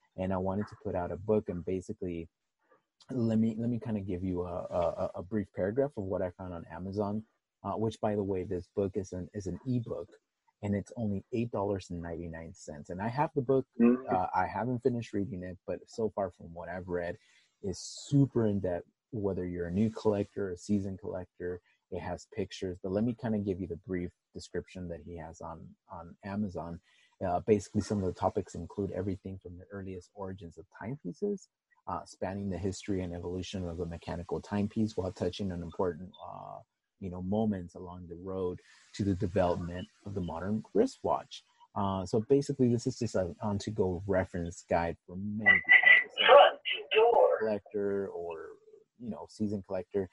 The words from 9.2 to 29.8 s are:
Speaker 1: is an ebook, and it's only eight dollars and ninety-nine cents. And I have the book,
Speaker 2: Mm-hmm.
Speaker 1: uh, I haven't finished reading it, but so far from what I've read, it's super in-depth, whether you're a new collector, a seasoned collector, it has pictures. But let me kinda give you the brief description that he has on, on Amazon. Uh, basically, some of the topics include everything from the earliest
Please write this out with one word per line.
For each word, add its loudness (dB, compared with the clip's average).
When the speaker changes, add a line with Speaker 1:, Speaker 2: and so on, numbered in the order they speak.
Speaker 1:
is -6
an -4
ebook, -2
and 0
it's -2
only -2
eight 0
dollars 0
and -6
ninety-nine -8
cents. -12
And -6
I -2
have 0
the 2
book, 4
Speaker 2:
Mm-hmm. 6
Speaker 1:
uh, 2
I 4
haven't -2
finished 0
reading -4
it, -8
but -4
so -2
far -2
from -16
what -10
I've -6
read, -2
it's -4
super 4
in-depth, 0
whether 0
you're -4
a -6
new 4
collector, 0
a -6
seasoned -2
collector, -6
it -4
has -8
pictures. -4
But -2
let 4
me 2
kinda -2
give 0
you -4
the -6
brief -2
description -8
that -10
he -10
has -12
on, -12
on -14
Amazon. -6
Uh, 2
basically, 4
some 0
of 2
the -2
topics 0
include -4
everything -4
from -14
the -18
earliest -10